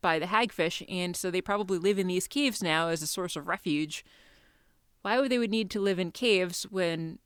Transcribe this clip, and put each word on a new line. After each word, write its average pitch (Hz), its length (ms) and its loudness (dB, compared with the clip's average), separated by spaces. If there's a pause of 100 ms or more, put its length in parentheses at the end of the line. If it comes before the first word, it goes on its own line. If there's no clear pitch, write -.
by 165 180 2
the 160 80 -2
hagfish, 190 600 0
and 180 280 -4
so 185 140 -2
they 180 100 0
probably 196 380 -2
live 190 200 2
in 190 80 2
these 180 220 0
caves 277 340 0
now 165 260 2
as 165 140 -2
a 156 40 -6
source 180 300 -4
of 151 120 -8
refuge. 156 560 -2 (960)
Why 214 160 2
would 269 120 2
they 247 80 2
would 233 120 2
need 220 200 0
to 208 100 -2
live 196 180 2
in 180 140 0
caves 185 520 2
when 165 600 -2